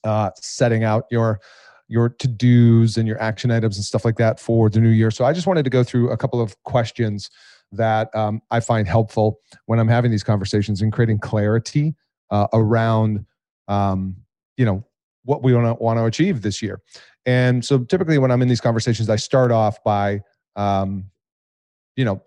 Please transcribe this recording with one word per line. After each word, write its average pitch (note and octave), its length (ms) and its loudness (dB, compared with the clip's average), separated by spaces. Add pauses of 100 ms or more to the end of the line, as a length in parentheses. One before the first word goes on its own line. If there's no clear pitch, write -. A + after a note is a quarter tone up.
uh, G#2+ 320 -2
setting A#2 480 -2
out A2 280 0
your, A2+ 280 0 (500)
your A#2 200 0
to-dos A#2 880 4
and A2+ 100 0
your A2 140 -4
action A2 280 -4
items A2 280 0
and G2+ 80 -8
stuff - 180 -4
like A2+ 140 -2
that A2+ 220 0
for A2+ 300 2
the G#2+ 100 2
new A2+ 100 4
year. A2 200 4
So A#2 140 -4
I C#3 100 2
just F3+ 140 -4
wanted E3+ 160 2
to B2+ 60 -2
go B2+ 140 2
through A#2+ 280 0
a A2+ 60 -4
couple A#2+ 240 -2
of G#2+ 220 -6
questions A2 680 -4 (420)
that, A2 420 -2
um, G#2+ 280 -4 (100)
I A#2 80 0
find A2 280 0
helpful A2 520 0 (280)
when A2+ 120 0
I'm A2 80 2
having A#2+ 240 2
these G#2+ 120 -2
conversations G2+ 580 0
and A2 100 0
creating A2+ 280 0
clarity, A2+ 760 -2 (340)
uh, G#2 240 0
around, A2 720 2 (420)
um, F#2+ 500 -2 (400)
you B2+ 80 2
know, G#2 180 -2 (400)
what B2 200 -4
we B2+ 100 4
wanna, A#2+ 220 2
wanna A2+ 300 0
achieve D3+ 360 0
this G2 200 -6
year. G2 200 -8 (440)
And B2 380 2
so C#3 160 2
typically D#3+ 380 0
when C3 140 2
I'm B2 100 2
in B2 60 2
these A#2+ 140 0
conversations, A2+ 480 -2
I A2 80 2
start B2+ 340 0
off A2 320 0
by, G2+ 380 -2 (340)
um, G2 500 -2 (880)
you C3 100 0
know G2 220 -4